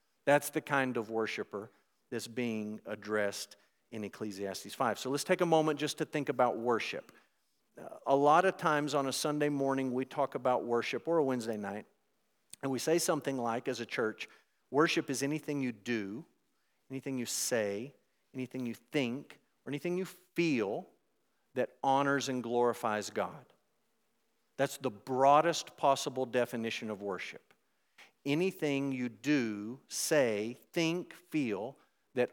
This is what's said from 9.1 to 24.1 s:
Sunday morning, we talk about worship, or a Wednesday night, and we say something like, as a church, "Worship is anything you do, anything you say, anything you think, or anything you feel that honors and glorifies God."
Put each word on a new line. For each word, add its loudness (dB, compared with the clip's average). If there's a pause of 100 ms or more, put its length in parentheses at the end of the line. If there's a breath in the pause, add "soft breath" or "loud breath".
Sunday 0
morning, 0
we -2
talk -2
about 2
worship, -2
or 4
a 4
Wednesday 0
night, -8 (760)
and -2
we -2
say 2
something 0
like, -2
as -4
a -6
church, -4 (420 soft breath)
"Worship 2
is -2
anything -2
you -2
do, -4 (640)
anything -6
you -4
say, -2 (420)
anything -6
you -4
think, -4 (240)
or -10
anything -4
you -4 (320)
feel 0 (640)
that -2
honors 2
and -2
glorifies 2
God." -6 (1080)